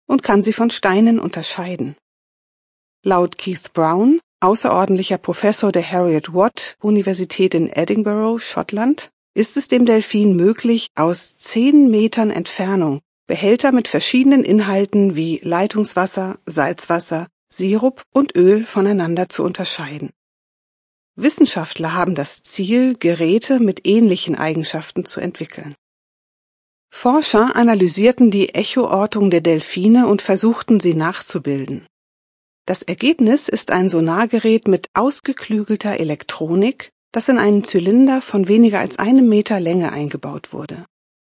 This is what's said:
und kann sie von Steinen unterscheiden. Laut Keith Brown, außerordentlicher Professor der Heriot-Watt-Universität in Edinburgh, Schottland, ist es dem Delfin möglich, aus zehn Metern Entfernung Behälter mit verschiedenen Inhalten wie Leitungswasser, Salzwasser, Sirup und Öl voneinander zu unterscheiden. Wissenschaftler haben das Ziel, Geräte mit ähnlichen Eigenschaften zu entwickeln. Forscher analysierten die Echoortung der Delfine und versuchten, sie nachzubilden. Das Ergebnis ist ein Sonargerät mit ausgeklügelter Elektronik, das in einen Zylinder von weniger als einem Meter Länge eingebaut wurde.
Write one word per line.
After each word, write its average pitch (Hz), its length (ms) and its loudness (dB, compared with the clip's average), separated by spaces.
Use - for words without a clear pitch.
und 262 160 0
kann 202 200 2
sie 220 100 0
von 233 180 0
Steinen 220 480 2
unterscheiden. 165 800 -8
Laut 180 340 0
Keith - 360 -10
Brown, 190 480 2
außerordentlicher 190 760 0
Professor 202 540 -2
der 175 100 0
Heriot-Watt-Universität 185 1700 -2
in 165 140 0
Edinburgh, 214 720 -2
Schottland, - 720 -4
ist - 220 -2
es 277 120 -6
dem 247 180 2
Delfin 208 500 2
möglich, 220 580 0
aus 170 420 -2
zehn 277 540 4
Metern 220 400 2
Entfernung 175 720 -2
Behälter 214 400 2
mit 247 160 2
verschiedenen 269 560 2
Inhalten 196 720 2
wie 160 300 -2
Leitungswasser, 190 1000 -2
Salzwasser, 170 840 -4
Sirup 214 540 -2
und 277 220 0
Öl 196 300 4
voneinander 185 640 -2
zu - 160 -6
unterscheiden. 151 680 -8
Wissenschaftler 175 800 -2
haben 180 220 -2
das - 260 -8
Ziel, 240 560 0
Geräte 170 600 0
mit 202 260 0
ähnlichen 190 480 2
Eigenschaften 160 680 -6
zu - 160 -10
entwickeln. - 560 -12
Forscher 247 600 2
analysierten 220 800 4
die 196 200 0
Echoortung 202 800 0
der 170 120 2
Delfine 185 640 2
und 202 140 2
versuchten, 214 580 0
sie 175 140 2
nachzubilden. 147 920 -6
Das 185 160 -4
Ergebnis 240 640 0
ist - 220 -4
ein 180 180 2
Sonargerät 220 800 0
mit 185 260 0
ausgeklügelter 214 1080 -4
Elektronik, 165 880 -4
das - 160 -6
in 262 100 4
einen 202 240 2
Zylinder 247 600 2
von 196 260 -2
weniger 214 320 4
als - 180 -6
einem 247 300 4
Meter 208 320 2
Länge 170 320 -2
eingebaut 147 600 -10
wurde. 156 320 -14